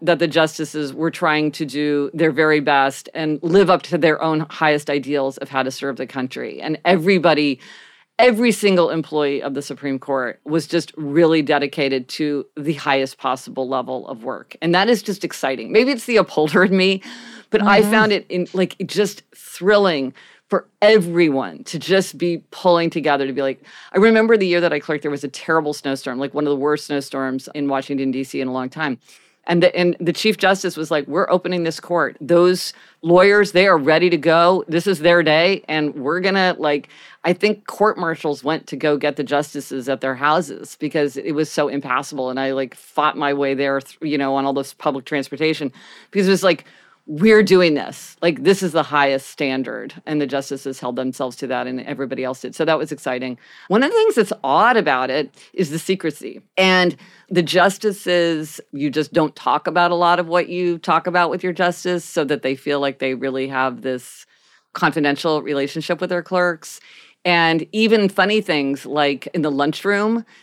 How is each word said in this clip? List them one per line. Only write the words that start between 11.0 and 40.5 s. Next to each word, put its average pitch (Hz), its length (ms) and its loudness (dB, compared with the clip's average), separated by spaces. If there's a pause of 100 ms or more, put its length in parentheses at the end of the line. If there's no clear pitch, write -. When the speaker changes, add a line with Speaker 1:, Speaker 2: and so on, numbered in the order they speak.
Speaker 1:
dedicated 139 640 -2
to 147 380 -4 (100)
the 151 180 -4
highest 135 440 -2
possible 131 500 -6
level 127 380 -6
of 113 160 -14
work. 117 400 -12
And 165 120 0
that 196 140 2
is 233 140 2
just - 220 -6
exciting. 131 480 -6
Maybe 247 180 4
it's 240 140 -6
the 240 140 0
upholder 156 440 2
in 185 140 2
me, 190 260 2 (480)
but 214 120 0
I 208 180 6
Speaker 2:
Mm-hmm. 208 100 2
Speaker 1:
found 214 220 4
it 190 160 -2
in, 180 240 -4
like, 185 240 -2 (100)
just 196 360 -2 (120)
thrilling 180 800 0 (340)
for - 200 -4 (140)
everyone 170 840 2
to - 140 -10
just 190 380 0
be 170 260 -4 (100)
pulling 170 380 2
together 143 360 0
to 135 60 -6
be 131 100 -4
like, 135 180 -4 (320)
I - 60 0
remember 220 380 6
the 196 100 2
year 175 140 2
that 170 120 2
I 151 60 0
clerked, 147 240 -6
there 151 80 -4
was 143 140 -6
a 143 40 -6
terrible 156 440 -2
snowstorm, 135 480 -6
like, 139 140 -6
one 147 120 -2
of 143 40 0
the 143 60 0
worst 151 300 -2
snowstorms 135 680 -6
in 143 120 -4
Washington, 135 460 -2
D 131 100 -4
C 135 180 -8
in 131 60 -4
a 127 60 -6
long 127 160 -6
time. 139 320 -6 (460)
And 175 160 2
the, 180 140 4
and 180 240 2
the 175 140 0
Chief - 240 0
Justice 190 360 0
was 156 160 -8
like, 151 160 0
"We're 165 220 -2
opening 180 360 -4
this 160 140 -4
court. 165 400 -2
Those 175 540 2 (300)
lawyers, 196 500 6
they 180 140 4
are 185 100 6
ready 160 320 4
to 175 80 2
go. 165 520 4
This 165 180 -2
is 185 140 0
their 170 220 6
day. 160 460 2
And 151 280 -2
we're 151 240 -4
gonna, 185 380 0
like," 147 300 -2 (360)
I 175 100 2
think 208 320 -2
court - 320 0
marshals 160 440 -4
went 156 260 -4
to 151 80 -10
go 147 200 0
get 147 200 -2
the 151 80 -4
justices 139 640 -4
at 135 140 -4
their 135 140 -4
houses 147 640 -2